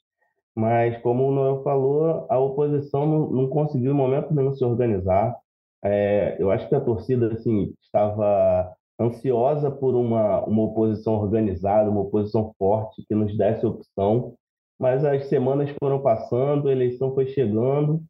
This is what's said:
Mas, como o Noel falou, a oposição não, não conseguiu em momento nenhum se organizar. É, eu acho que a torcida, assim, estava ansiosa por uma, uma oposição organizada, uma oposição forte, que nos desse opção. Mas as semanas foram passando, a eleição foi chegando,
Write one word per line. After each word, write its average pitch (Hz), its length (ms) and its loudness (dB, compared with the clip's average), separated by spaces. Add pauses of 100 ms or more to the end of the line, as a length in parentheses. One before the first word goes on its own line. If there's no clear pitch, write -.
(560)
Mas, 117 460 0
como 127 260 0
o - 20 0
Noel 135 320 0
falou, 143 680 0
a 123 80 2
oposição 143 680 0
não, 156 240 0
não 131 200 0
conseguiu 143 420 0
em - 20 0
momento 139 380 0
nenhum 135 220 0
se 131 100 -2
organizar. 110 720 0 (480)
É, 101 540 0
eu 95 120 2
acho 113 200 0
que 151 40 2
a 135 60 2
torcida, 117 540 -2
assim, 107 480 -2
estava 101 880 0 (260)
ansiosa 131 720 0
por 131 240 -2
uma, 113 520 2
uma 107 160 2
oposição 110 540 0
organizada, 101 720 2
uma 104 100 0
oposição 107 580 -2
forte, 107 480 -2
que 107 80 -4
nos 107 220 -2
desse 107 300 0
opção. 107 680 -2 (460)
Mas 131 240 0
as 139 240 0
semanas 143 520 0
foram 139 200 0
passando, 135 680 0
a 135 40 2
eleição 127 400 -2
foi 135 140 0
chegando, 139 840 0